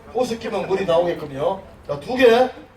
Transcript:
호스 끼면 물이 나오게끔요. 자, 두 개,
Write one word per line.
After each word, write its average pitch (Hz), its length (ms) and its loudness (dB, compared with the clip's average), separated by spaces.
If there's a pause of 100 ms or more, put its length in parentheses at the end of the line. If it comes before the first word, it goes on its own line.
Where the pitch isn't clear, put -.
(140)
호스 233 240 -4
끼면 202 280 -6
물이 190 200 -2
나오게끔요. 165 720 -2 (260)
자, 143 140 -6
두 220 140 -8
개, 247 340 6 (280)